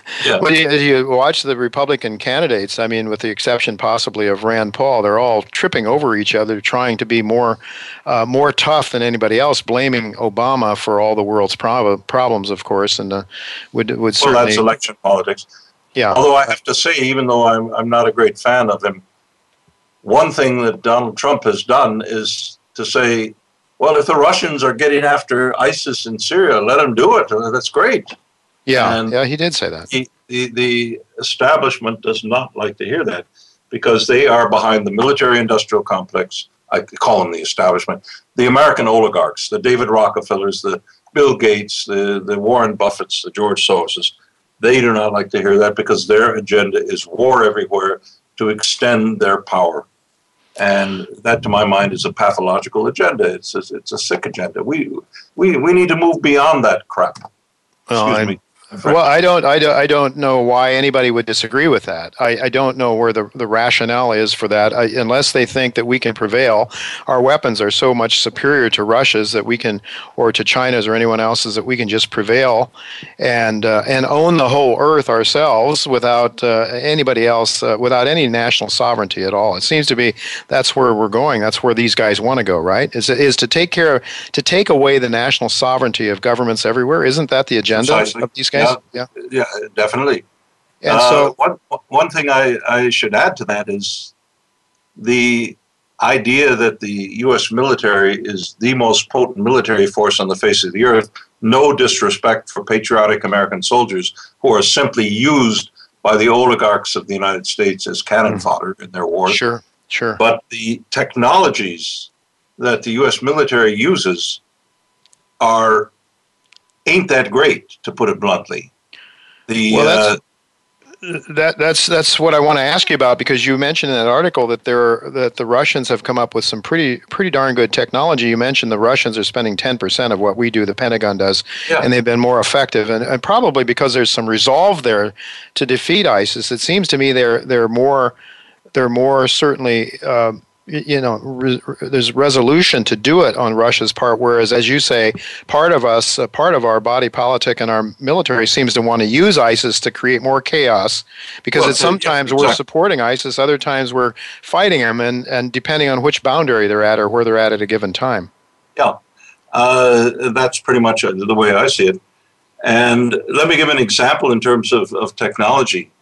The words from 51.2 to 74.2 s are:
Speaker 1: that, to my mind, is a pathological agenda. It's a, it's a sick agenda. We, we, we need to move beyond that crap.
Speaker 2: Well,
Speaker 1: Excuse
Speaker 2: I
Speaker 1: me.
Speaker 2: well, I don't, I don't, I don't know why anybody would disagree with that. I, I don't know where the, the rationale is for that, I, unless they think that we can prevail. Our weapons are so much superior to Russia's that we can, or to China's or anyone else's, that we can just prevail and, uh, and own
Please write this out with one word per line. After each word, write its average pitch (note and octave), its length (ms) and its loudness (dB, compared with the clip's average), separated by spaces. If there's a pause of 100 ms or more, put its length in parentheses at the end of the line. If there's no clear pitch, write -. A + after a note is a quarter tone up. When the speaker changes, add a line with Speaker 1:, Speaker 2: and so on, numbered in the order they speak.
Speaker 1:
that, A#2 200 0
to G#2+ 60 -6
my G#2 160 2
mind, G2 260 2
is F#2 140 -4
a F2+ 80 -6
pathological G2 760 0
agenda. C3+ 380 0
It's F2+ 300 -6
a, F#2+ 60 -6 (140)
it's - 160 -14
a G#2+ 60 -8
sick - 280 -4
agenda. - 380 -8
We, C#3+ 260 -4 (460)
we, F3 220 2
we E3 160 2
need F3+ 160 4
to E3 80 0
move E3 240 2
beyond C#3+ 420 4
that - 240 0
crap. - 300 -2 (720)
Speaker 2:
Well, A2 180 0
Speaker 1:
Excuse A2 100 0
Speaker 2:
I G#2+ 80 0
Speaker 1:
me. F#2+ 140 -4 (440)
Speaker 2:
well, D#3+ 140 2
I D#3 240 4
don't, F3 240 4
I C#3+ 140 4
don't, D3 160 4
I C#3 100 2
don't C#3 320 2
know C3 240 2
why B2 320 2
anybody C3 380 2
would A#2 160 0
disagree A#2 400 -2
with B2 160 2
that. E2 360 -10
I, A#2+ 260 0
I B2 40 -2
don't C3 280 0
know A#2+ 180 0
where A2+ 180 2
the, G#2 220 -4
the B2 100 -6
rationale A#2 640 0
is A2 220 0
for A2+ 140 -4
that, G#2 260 2
I, A#2+ 120 0
unless B2 480 0
they B2+ 120 2
think B2+ 300 -2
that A#2 100 -2
we B2 140 0
can A2 160 -4
prevail. A2+ 560 0 (340)
Our C3 160 0
weapons C3 400 0
are G#2 80 0
so B2+ 240 2
much A#2 260 -2
superior B2+ 520 0
to G#2 120 0
Russia's A2+ 500 0
that G#2 120 -2
we A#2+ 120 -2
can, G#2+ 240 -4 (340)
or A2+ 160 2
to - 120 -2
China's B2+ 440 0
or A2 80 0
anyone A2+ 240 0
else's, A2+ 360 -2
that G#2+ 80 -4
we B2 140 -4
can A#2 100 -4
just G#2+ 220 -2
prevail A#2+ 600 0 (480)
and, A2+ 460 0
uh, G#2+ 220 2
and C3 200 0
own D#3+ 300 2